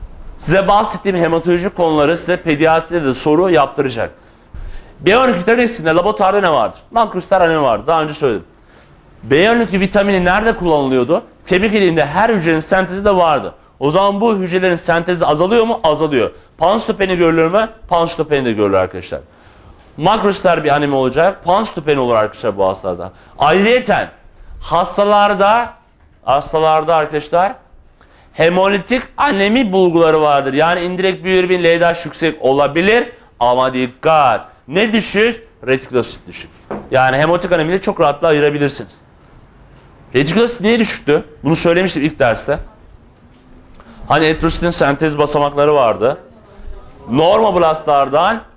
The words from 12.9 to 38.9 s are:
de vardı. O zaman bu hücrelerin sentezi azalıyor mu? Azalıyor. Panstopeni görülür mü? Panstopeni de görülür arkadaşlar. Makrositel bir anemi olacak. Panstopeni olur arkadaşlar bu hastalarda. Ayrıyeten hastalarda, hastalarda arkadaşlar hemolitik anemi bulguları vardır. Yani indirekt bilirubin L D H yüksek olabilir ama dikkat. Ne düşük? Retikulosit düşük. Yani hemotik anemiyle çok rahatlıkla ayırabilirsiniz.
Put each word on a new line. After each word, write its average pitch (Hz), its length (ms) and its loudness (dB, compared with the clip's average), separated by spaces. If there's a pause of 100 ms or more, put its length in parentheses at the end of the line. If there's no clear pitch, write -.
de 202 100 2
vardı. 147 380 0 (260)
O 143 120 0
zaman 202 300 0
bu 220 160 2
hücrelerin 180 380 0
sentezi 170 500 -2
azalıyor 185 400 2
mu? 226 180 -4
Azalıyor. 147 480 0 (260)
Panstopeni 190 600 0
görülür 165 340 2
mü? 220 180 0 (180)
Panstopeni 151 580 -2
de 117 60 0
görülür 101 260 0
arkadaşlar. 90 420 -4 (800)
Makrositel 185 680 0
bir 147 60 0
anemi 143 260 0
olacak. 135 480 0
Panstopeni 170 560 -2
olur 120 160 0
arkadaşlar 107 420 -2
bu 98 100 2
hastalarda. 92 440 -6 (280)
Ayrıyeten 185 680 0 (520)
hastalarda, 202 1120 0 (500)
hastalarda 156 720 0
arkadaşlar 156 580 -2 (800)
hemolitik 196 680 0 (160)
anemi 214 560 0
bulguları 165 480 4
vardır. 139 320 2
Yani 170 280 0
indirekt 180 440 -4
bilirubin 180 380 2
L 170 180 4
D 175 40 2
H 170 200 -2
yüksek 151 360 -4
olabilir 143 680 2 (300)
ama 127 340 2
dikkat. 127 760 0 (200)
Ne 202 260 -2
düşük? 226 540 -2 (200)
Retikulosit 127 600 -4
düşük. - 220 -18 (420)
Yani 131 260 2
hemotik 170 340 0
anemiyle 165 300 -2
çok - 180 -4
rahatlıkla 147 280 0
ayırabilirsiniz. 147 760 -2 (1120)